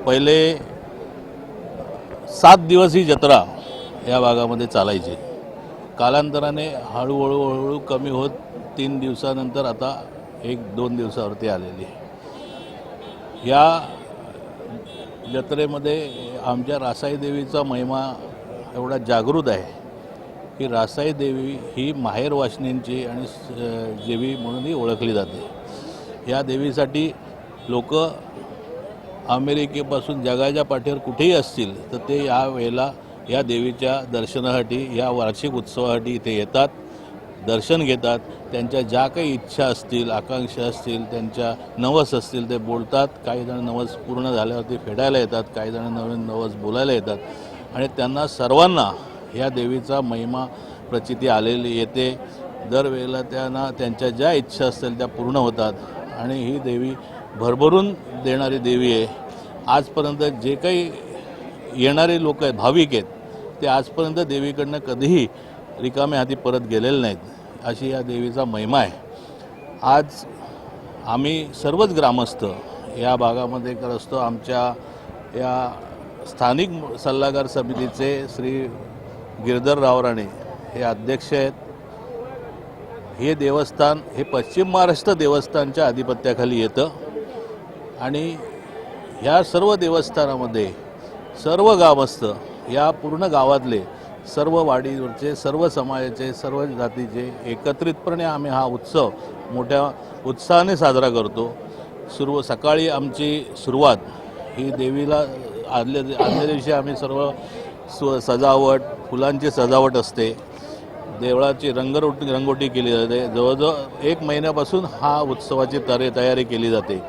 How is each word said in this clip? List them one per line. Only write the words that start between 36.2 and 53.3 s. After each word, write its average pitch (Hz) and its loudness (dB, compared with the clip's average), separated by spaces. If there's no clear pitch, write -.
येतात, 131 2
दर्शन 113 2
घेतात. 120 2
त्यांच्या 120 0
ज्या 123 2
काही 151 -2
इच्छा 135 -2
असतील, 120 -2
आकांक्षा 120 -4
असतील, 117 -4
त्यांच्या 117 -4
नवस 139 4
असतील 120 -2
ते 123 -2
बोलतात. 117 0
काही 123 -4
जण 123 -6
नवस 120 -4
पूर्ण 127 -4
झाल्यावरती 117 -2
फेडायला 131 2
येतात, 113 0
काही 110 -6
जण 117 -6
नवीन 117 -4
नवस 113 -4
बोलायला 110 0
येतात 107 0
आणि 131 -2
त्यांना 135 -2
सर्वांना 139 6
या 131 0
देवीचा 127 -2
महिमा 120 -4
प्रचिती 123 -2
आलेली 117 2
येते. 127 -2
दरवेळेला 127 0
त्यांना 131 -4